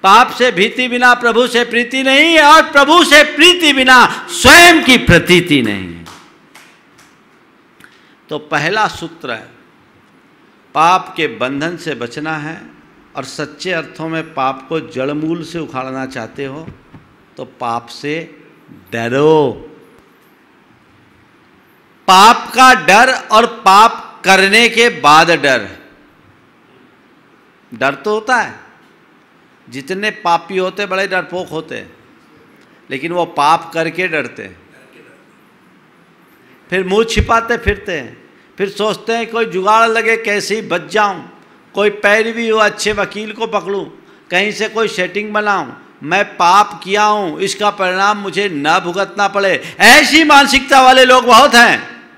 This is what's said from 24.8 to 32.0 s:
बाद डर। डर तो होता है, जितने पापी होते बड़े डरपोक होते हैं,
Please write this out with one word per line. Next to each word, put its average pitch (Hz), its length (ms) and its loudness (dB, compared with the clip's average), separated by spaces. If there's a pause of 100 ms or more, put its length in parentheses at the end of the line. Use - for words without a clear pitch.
बाद 160 420 4
डर। 131 380 0 (2000)
डर 131 220 -4
तो 208 180 -6
होता 220 220 -2
है, 175 240 -6 (1080)
जितने 185 420 -8
पापी 175 460 -4
होते 185 280 -4
बड़े 190 220 -4
डरपोक 180 420 -6
होते 156 260 -12
हैं, 104 180 -18 (1000)